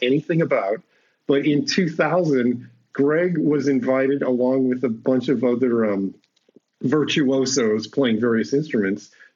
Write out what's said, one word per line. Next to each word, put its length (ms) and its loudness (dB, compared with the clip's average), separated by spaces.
anything 400 0
about. 400 -2
But 180 2
in 200 2
two 240 0
thousand, 800 0
Greg 460 0
was 280 0
invited 540 0
along 480 0
with 140 -2
a 60 0
bunch 380 -2
of 160 0
other, 480 0
um, 220 -4
virtuosos 1040 0
playing 320 0
various 340 0
instruments 560 -2